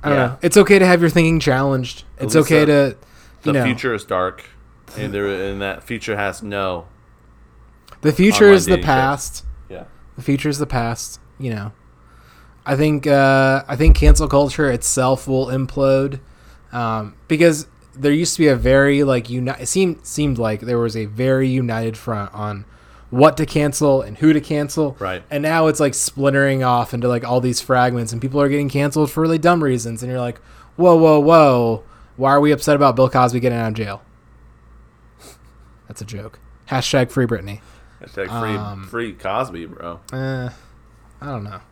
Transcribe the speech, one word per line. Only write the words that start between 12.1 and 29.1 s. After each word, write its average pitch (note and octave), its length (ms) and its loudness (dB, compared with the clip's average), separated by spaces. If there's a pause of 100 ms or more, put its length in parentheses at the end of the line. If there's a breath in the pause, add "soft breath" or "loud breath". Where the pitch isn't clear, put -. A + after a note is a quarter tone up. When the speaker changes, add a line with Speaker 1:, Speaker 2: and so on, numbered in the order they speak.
Speaker 1:
I C#3 120 -2
think, D3 320 0
uh, C3+ 580 4
I C#3+ 100 -8
think D#3 200 6
cancel C#3+ 320 4
culture C#3 420 0
itself B2+ 560 -2
will C3 200 -2
implode, C3+ 760 -2 (520 soft breath)
um, A2 420 -6 (120)
because D#3 400 2 (280)
there C#3+ 180 0
used E3 240 0
to - 20 -12
be D#3+ 100 4
a C3+ 80 4
very, C#3 460 2
like, B2 260 0
uni-, B2 300 -6
it B2+ 80 -10
seemed, F3+ 400 -2
seemed C#3+ 320 -4
like A2 220 -4
there A#2+ 180 -4
was A2+ 180 -2
a A2 100 -6
very C3 420 0
united A2+ 480 -2
front G#2 360 -8
on G#2 320 -10 (460 soft breath)
what D3 280 4
to D3+ 80 -2
cancel C#3+ 560 0
and G#2 160 -12
who D#3 140 4
to D3+ 80 2
cancel. D3 600 -4
Speaker 2:
Right. F#2 300 -6
Speaker 1:
And D3 120 -4
now D#3+ 240 0
it's, D#3 140 0
like, C#3 140 0
splintering C#3 680 0
off B2 320 0
into, B2 140 -2
like, A#2+ 180 -2
all B2 140 0
these B2 200 -2
fragments, B2 520 0
and A#2 80 -8
people C3+ 200 -4
are C#3+ 80 2
getting C#3+ 200 -2
canceled C#3+ 420 0